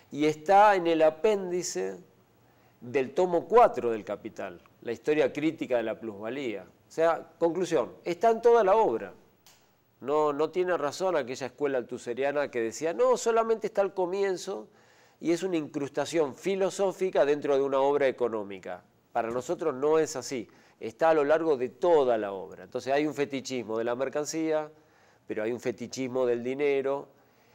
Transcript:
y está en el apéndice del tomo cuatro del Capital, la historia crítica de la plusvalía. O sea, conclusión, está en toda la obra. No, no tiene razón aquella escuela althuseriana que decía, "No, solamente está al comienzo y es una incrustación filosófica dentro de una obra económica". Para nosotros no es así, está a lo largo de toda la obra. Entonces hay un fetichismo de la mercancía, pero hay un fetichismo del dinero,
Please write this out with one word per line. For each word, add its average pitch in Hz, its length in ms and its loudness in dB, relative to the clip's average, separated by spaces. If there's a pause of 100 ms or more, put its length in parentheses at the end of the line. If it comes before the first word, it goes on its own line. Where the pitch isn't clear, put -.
(100)
y 147 160 0
está 196 480 6
en 170 140 0
el 165 140 4
apéndice 180 920 0 (840)
del 123 340 -4
tomo 175 320 0
cuatro 196 460 4
del 107 120 -6
Capital, 101 560 -10 (200)
la - 100 -8
historia 151 420 0
crítica 143 440 -2
de 117 80 0
la 110 160 -6
plusvalía. 110 640 -8
O - 300 -20
sea, 160 300 0 (140)
conclusión, 165 540 0 (120)
está 175 260 0
en 226 120 0
toda 233 220 6
la 190 100 4
obra. 113 400 0 (840)
No, 147 320 0
no 151 180 -2
tiene 180 260 0
razón 147 380 -2
aquella 131 320 -4
escuela 139 320 -2
althuseriana 123 720 -4
que 123 100 -4
decía, 113 320 -2
"No, 240 240 2
solamente 226 520 0
está - 120 0
al 196 140 -2
comienzo 190 720 -2 (520)
y 151 100 0
es 170 140 0
una 185 120 -2
incrustación 143 800 -2
filosófica 190 880 0
dentro 143 320 2
de 135 60 4
una 135 160 0
obra 139 300 4
económica". 101 760 -4 (280)
Para 113 200 -2
nosotros 147 440 -2
no 151 240 2
es 156 180 0
así, 123 320 -6 (320)
está 160 300 0
a 160 40 4
lo 151 100 4
largo 156 340 2
de 123 100 -2
toda 143 480 4
la 104 160 -4
obra. 90 320 -12
Entonces 123 300 -6
hay 151 120 2
un 151 60 -4
fetichismo 131 640 -6
de 113 80 -2
la 120 100 -2
mercancía, 151 760 -4 (560)
pero - 160 -6
hay 117 100 -2
un 117 80 -6
fetichismo 127 640 -4
del 120 180 0
dinero, 139 640 -2 (460)